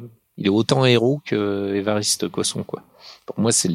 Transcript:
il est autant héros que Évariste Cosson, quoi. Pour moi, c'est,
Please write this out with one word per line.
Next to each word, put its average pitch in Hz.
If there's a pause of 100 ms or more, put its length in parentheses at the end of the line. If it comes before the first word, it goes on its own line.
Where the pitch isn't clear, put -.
(380)
il -
est -
autant 117
héros 123
que 101
Évariste 104
Cosson, 90
quoi. - (420)
Pour -
moi, 110
c'est, -